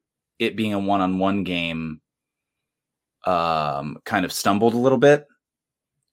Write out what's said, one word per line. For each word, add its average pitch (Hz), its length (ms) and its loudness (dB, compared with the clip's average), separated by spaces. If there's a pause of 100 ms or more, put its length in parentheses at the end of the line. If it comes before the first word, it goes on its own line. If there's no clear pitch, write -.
(400)
it 113 160 -2
being 107 180 -2
a 101 60 -2
one-on-one 98 640 0
game, 82 560 -6 (1300)
um, 78 800 -2
kind 101 180 -2
of 82 80 -6
stumbled 110 420 2
a 120 40 -4
little 131 200 2
bit, 143 300 4 (840)